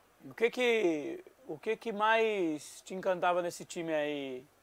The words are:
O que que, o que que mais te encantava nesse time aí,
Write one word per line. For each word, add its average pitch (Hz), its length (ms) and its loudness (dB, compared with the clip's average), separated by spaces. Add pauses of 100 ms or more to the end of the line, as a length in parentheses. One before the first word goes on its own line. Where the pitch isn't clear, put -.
(220)
O 135 120 -16
que 233 160 2
que, 175 720 2 (220)
o 156 120 -8
que 214 200 -2
que 226 140 -6
mais 208 920 2
te - 80 -14
encantava 180 480 2
nesse 170 240 -6
time 160 300 -6
aí, 143 500 -4 (180)